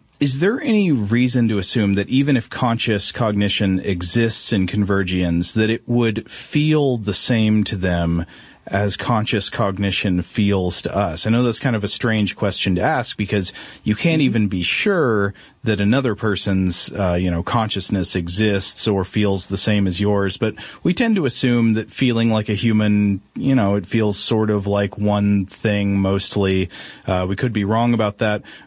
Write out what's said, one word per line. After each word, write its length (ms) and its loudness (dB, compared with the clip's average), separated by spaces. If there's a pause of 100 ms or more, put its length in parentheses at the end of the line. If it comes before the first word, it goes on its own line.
(240)
is 160 0
there 220 2
any 320 2
reason 560 2
to 80 0
assume 380 2
that 120 0
even 300 2
if 120 -4
conscious 600 -2
cognition 680 0
exists 720 -2
in 140 2
convergians, 880 0
that 140 2
it 160 -4
would 460 0
feel 640 0
the 180 -2
same 520 2
to 100 -6
them 500 0 (400)
as 300 -2
conscious 540 -2
cognition 720 0
feels 600 0
to 120 -4
us? 320 -2
I 20 0
know 140 2
that's 160 -2
kind 160 0
of 80 -2
a 60 -2
strange 480 -2
question 380 -2
to 60 0
ask 360 -2
because 340 -2 (320)
you 120 0
can't 260 0
even 260 2
be 160 -2
sure 680 0 (300)
that 160 0
another 360 2
person's, 760 -2
uh, 280 0
you 120 0
know, 120 0
consciousness 720 -2
exists 720 -2
or 160 2
feels 440 -2
the 100 -4
same 300 0
as 120 -2
yours, 380 0
but 180 -2 (280)
we 100 2
tend 220 0
to 100 0
assume 480 2
that 160 -4
feeling 400 0
like 200 0
a 40 0
human, 680 2 (140)
you 200 0
know, 200 2
it 100 -2
feels 320 0
sort 320 0
of 180 0
like 300 0
one 480 2
thing 520 -2
mostly. 720 0 (380)
Uh, 220 0
we 60 -4
could 180 -2
be 100 0
wrong 300 2
about 240 0
that, 260 0 (240)